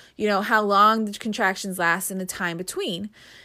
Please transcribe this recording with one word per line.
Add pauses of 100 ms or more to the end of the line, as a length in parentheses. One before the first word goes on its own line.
(160)
you
know,
how
long
the
contractions
last
and
the
time
between. (360)